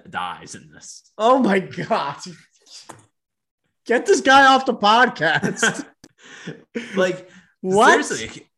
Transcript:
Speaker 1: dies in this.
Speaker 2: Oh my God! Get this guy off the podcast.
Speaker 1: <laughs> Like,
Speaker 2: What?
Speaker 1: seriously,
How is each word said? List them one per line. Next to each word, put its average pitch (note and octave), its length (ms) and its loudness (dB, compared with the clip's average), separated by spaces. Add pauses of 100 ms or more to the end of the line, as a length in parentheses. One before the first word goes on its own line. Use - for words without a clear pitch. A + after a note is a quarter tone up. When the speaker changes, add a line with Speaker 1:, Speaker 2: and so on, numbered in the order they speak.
(100)
Speaker 1:
dies F2 460 -12
in D#2+ 160 -20
this. - 440 -20
Speaker 2:
Oh B3 220 2
my G3+ 220 0
God! D#3 560 -6 (1700)
Get B3 200 -2
this F#4 140 2
guy C4+ 260 6
off C4 200 4
the B3 80 -2
podcast. G#3 1160 0
Speaker 1:
<laughs> - 60 -20 (1000)
Like, F#3 340 -4 (300)
Speaker 2:
What? A#3+ 440 2
Speaker 1:
seriously, - 540 -12